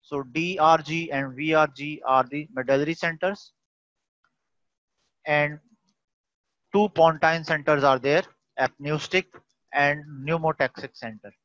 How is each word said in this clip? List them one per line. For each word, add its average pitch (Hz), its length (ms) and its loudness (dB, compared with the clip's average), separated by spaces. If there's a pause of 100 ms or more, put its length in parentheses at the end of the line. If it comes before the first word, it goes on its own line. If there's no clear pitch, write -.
So 143 220 -8
D 165 340 -6
R 160 200 6
G 160 340 -6
and 135 240 -4
V 156 180 -2
R 156 140 4
G 143 380 -12
are 131 180 4
the 143 300 -6
medullary 139 420 0
centers, 175 560 -6 (1800)
and 151 320 0 (1120)
two 208 160 2
pontine 160 540 4
centers 151 400 0
are 135 160 4
there, 143 240 2 (340)
apneustic 147 680 -4 (460)
and 143 300 0 (220)
pneumotaxic 156 680 -2
center. 107 380 -16 (140)